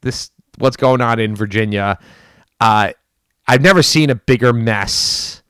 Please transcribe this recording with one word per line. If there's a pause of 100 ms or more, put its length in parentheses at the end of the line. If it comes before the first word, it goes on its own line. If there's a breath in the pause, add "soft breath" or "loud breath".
this, (260)
what's
going
on
in
Virginia. (600 soft breath)
Uh, (560)
I've
never
seen
a
bigger
mess